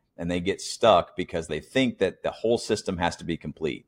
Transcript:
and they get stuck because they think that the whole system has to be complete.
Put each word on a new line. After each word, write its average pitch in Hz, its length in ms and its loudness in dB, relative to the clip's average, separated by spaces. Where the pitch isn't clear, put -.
and 85 120 -6
they 90 100 0
get 92 200 -2
stuck - 560 4
because 87 300 -4
they 78 140 -4
think 127 380 0
that 92 260 0
the - 80 -2
whole 113 260 2
system 104 400 -4
has 85 180 0
to - 80 -16
be 85 120 -4
complete. 73 520 -8